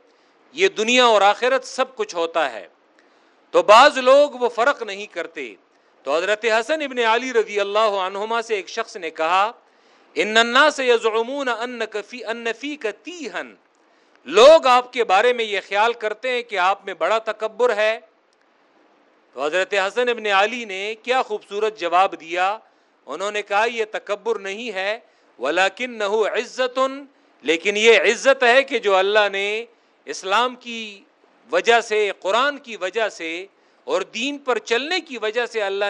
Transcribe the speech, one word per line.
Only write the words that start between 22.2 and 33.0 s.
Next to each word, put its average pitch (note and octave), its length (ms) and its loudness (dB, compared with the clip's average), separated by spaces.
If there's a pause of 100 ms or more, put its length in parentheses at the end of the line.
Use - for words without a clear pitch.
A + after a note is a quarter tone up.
دیا، F3+ 380 -4 (480)
انہوں E3+ 240 -8
نے G#3 120 -4
کہا، G3+ 220 0
"یہ A#3 260 -4
تکبر G3 480 -6
نہیں G3+ 340 -10
ہے، G3 260 -6 (400)
ولکنہ F#3+ 640 -2
عزت"، A3 720 -2 (640)
لیکن E3 340 -2
یہ A3 220 6
عزت A#3 440 2
ہے B3+ 200 6
کہ C4+ 160 -4
جو G3 180 2
اللہ G3+ 360 2
نے G3+ 320 -4 (400)
اسلام G3+ 500 -2
کی A3+ 480 -14 (500)
وجہ G#3+ 280 4
سے، G#3+ 300 -2 (100)
قرآن B3+ 380 0
کی A#3 180 -16
وجہ F#3+ 320 -4